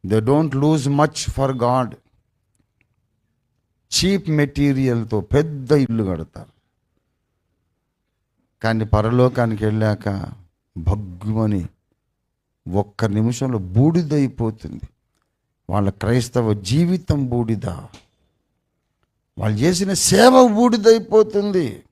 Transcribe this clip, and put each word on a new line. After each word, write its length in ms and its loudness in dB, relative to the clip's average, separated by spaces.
They 220 0
don't 260 0
lose 320 0
much 480 -2
for 240 -2
God. 360 0
చీప్ 380 -2
మెటీరియల్తో 880 0
పెద్ద 520 -2
ఇల్లు 320 2
కడతారు, 480 -8
కానీ 220 0
పరలోకానికి 800 2
వెళ్ళాక 680 -2
భగ్గుమని 880 -2
ఒక్క 300 -2
నిమిషంలో 540 -2
బూడిదైపోతుంది. 1300 -2
వాళ్ళ 200 0
క్రైస్తవ 640 -2
జీవితం 720 -2
బూడిద, 400 -2
వాళ్ళు 200 -2
చేసిన 340 0
సేవ 560 6
బూడిదైపోతుంది. 1400 2